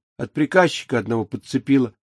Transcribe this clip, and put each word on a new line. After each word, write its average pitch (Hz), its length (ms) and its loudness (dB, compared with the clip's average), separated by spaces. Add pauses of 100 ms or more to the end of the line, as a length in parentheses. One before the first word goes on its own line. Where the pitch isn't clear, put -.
(160)
от - 160 -10
приказчика 151 680 0
одного 113 260 -2
подцепила. 127 680 -2 (240)